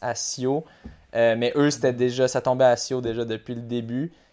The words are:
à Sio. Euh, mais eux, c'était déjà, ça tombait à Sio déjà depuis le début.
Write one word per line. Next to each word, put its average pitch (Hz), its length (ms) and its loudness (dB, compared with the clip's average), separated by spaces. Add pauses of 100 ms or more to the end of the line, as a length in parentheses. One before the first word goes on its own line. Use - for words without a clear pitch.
à 120 140 -4
Sio. 135 480 -4 (500)
Euh, 113 240 4
mais 120 180 0
eux, 147 140 4
c'était 127 240 0
déjà, 123 340 2
ça 123 140 -2
tombait 127 240 0
à 123 120 6
Sio 127 240 -4
déjà 117 240 -4
depuis 113 280 -6
le 120 80 -10
début. 120 520 -6 (200)